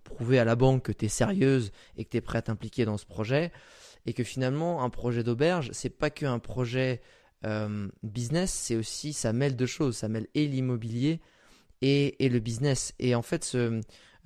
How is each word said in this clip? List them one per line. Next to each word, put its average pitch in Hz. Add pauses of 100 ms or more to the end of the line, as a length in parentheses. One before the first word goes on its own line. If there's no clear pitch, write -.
prouver 123
à 117
la 113
banque 131
que -
t'es 107
sérieuse 123 (260)
et -
que -
t'es 120
prête -
à -
t'impliquer 113
dans 107
ce -
projet, 139 (540)
et 120
que 127
finalement, 143
un 123
projet 120
d'auberge, 131
c'est -
pas -
que -
un 123
projet, 127 (440)
euh, 104 (160)
business, 123
c'est -
aussi, 113
ça 113
mêle 135
deux 123
choses, 123
ça 110
mêle 110
et 151
l'immobilier 127 (600)
et, 139
et 131
le 123
business. 120
Et 123
en 120
fait, -
ce, 117 (460)